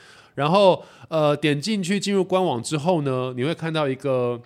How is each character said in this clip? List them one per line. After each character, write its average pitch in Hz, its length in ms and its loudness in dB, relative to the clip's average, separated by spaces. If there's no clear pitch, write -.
然 143 140 0
后， 185 320 4
呃， 151 260 2
点 147 240 0
进 196 240 -2
去 190 160 0
进 202 140 -2
入 196 100 2
官 185 200 0
网 127 200 0
之 156 140 -4
后 160 240 0
呢， 131 340 -2
你 123 80 -2
会 156 100 0
看 160 180 -6
到 156 160 -2
一 131 80 0
个 123 500 -2